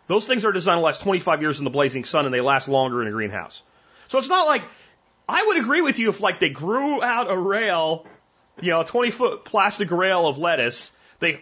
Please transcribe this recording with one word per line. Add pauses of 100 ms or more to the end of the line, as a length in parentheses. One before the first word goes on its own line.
Those
things
are
designed
to
last
twenty-five
years
in
the
blazing
sun,
and
they
last
longer
in
a
greenhouse. (440)
So
it's
not
like, (640)
I
would
agree
with
you
if,
like,
they
grew
out
a
rail, (560)
you
know,
a
twenty
foot
plastic
rail
of
lettuce, (280)
they